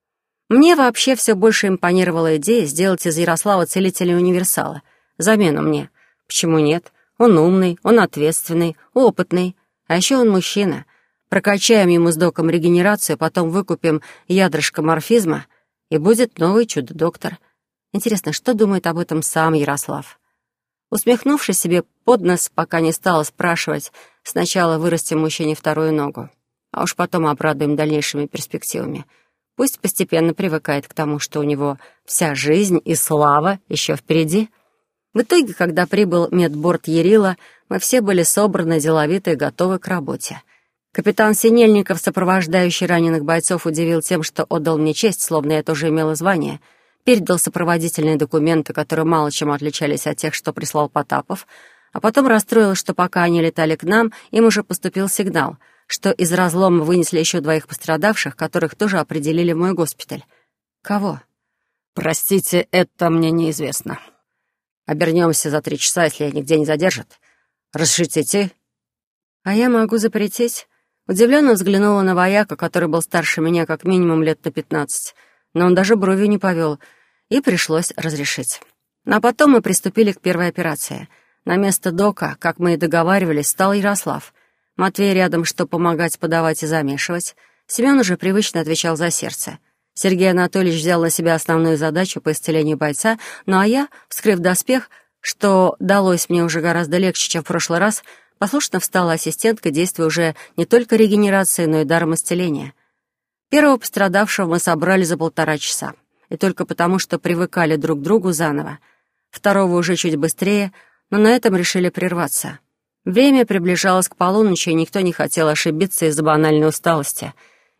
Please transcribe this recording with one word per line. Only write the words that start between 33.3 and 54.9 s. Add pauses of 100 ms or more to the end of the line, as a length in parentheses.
еще
впереди. (640)
В
итоге,
когда
прибыл
медборд
Ярила, (320)
мы
все
были
собраны,
деловито
и
готовы
к
работе. (520)
Капитан
Синельников,
сопровождающий
раненых
бойцов,
удивил
тем,
что
отдал
мне
честь,
словно
я
тоже
имела
звание. (440)
Передал
сопроводительные
документы,
которые
мало
чем
отличались
от
тех,
что
прислал
Потапов, (480)
а
потом
расстроил,
что
пока
они
летали
к
нам, (200)
им
уже
поступил